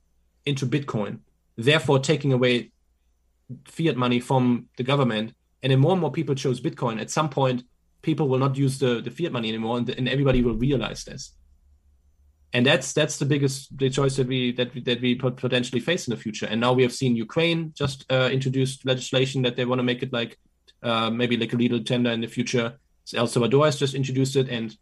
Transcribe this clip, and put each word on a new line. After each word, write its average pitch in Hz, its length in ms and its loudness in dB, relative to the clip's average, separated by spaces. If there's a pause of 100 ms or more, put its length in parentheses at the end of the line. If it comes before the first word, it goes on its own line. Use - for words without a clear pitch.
(440)
into 139 220 -2
Bitcoin, 113 540 -4 (360)
therefore 143 440 4
taking 139 320 0
away 123 400 2 (920)
fiat 160 320 0
money 123 240 2
from 123 560 2
the 127 60 -4
government. 117 500 0 (300)
And 135 100 2
if 131 60 6
more 151 140 6
and 190 80 2
more 147 120 -2
people 147 220 -2
chose 131 260 -2
Bitcoin, 113 400 -4
at 113 100 -8
some 156 200 0
point, 127 340 0 (380)
people 156 260 0
will 131 100 2
not 135 180 2
use 135 220 0
the, 120 220 0
the 117 100 -8
fiat 165 220 -6
money 117 160 -4
anymore, 113 300 -2
and, 117 120 -2
and 127 180 -4
everybody 127 340 2
will 117 140 2
realize 123 480 -2
this. - 280 -14 (1200)
And 123 120 4
that's, 160 260 2
that's 151 260 0
the 151 60 -2
biggest, 139 540 -2
the 131 100 2
choice 135 280 0
that 131 100 0
we, 127 260 0
that 123 220 -4
we, 123 80 -10
that 120 180 -2
we 123 140 2
pot-, 127 240 -4
potentially 123 420 -2
face 175 260 -2
in 120 40 -4
the 107 100 -4
future. 107 260 -6
And 107 140 -2
now 123 140 4
we 127 80 4
have 123 100 2
seen 123 240 0
Ukraine 165 580 0
just, - 360 -6
uh, 127 200 2
introduced 131 540 -2
legislation 131 580 0
that 123 140 0
they 127 80 -2
wanna 123 200 0
make 123 180 -2
it, 131 100 -8
like, 117 260 -4 (440)
uh, 113 280 0
maybe, 117 280 0
like, 117 160 -2
a - 20 2
legal 120 260 2
tender 123 280 0
in 113 100 -2
the 113 60 -6
future. 120 480 -2 (400)
El 117 120 2
Salvador 123 380 4
has 151 140 2
just 139 160 -2
introduced 131 420 0
it, 131 140 0
and 113 320 -6